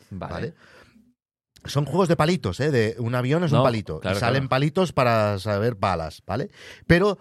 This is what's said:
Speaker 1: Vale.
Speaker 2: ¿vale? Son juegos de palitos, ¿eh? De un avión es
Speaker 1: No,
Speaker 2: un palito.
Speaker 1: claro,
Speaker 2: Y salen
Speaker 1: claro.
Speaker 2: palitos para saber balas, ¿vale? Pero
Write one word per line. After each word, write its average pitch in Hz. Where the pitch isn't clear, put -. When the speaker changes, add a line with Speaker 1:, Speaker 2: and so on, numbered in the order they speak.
Speaker 1:
Vale. 85
Speaker 2:
¿vale? 82
Son 147
juegos 170
de 165
palitos, 156
¿eh? 151
De 113
un 120
avión 131
es 156
Speaker 1:
No, 147
Speaker 2:
un 131
palito. 104
Speaker 1:
claro, 95
Speaker 2:
Y 98
salen 127
Speaker 1:
claro. 131
Speaker 2:
palitos 151
para 110
saber 107
balas, 92
¿vale? 123
Pero 180